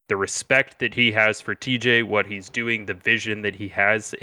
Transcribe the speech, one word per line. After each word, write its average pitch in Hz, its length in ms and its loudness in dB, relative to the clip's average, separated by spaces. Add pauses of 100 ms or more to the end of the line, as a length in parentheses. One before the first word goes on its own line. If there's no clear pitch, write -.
the 104 80 0
respect - 640 0
that 117 160 -4
he 120 180 2
has 107 280 2
for 104 160 -6
T 127 220 -2
J, 117 260 4
what 101 220 0
he's 98 220 -12
doing, 117 380 -4
the 104 80 -6
vision 107 480 0
that 101 140 -2
he 101 120 -8
has. 104 540 0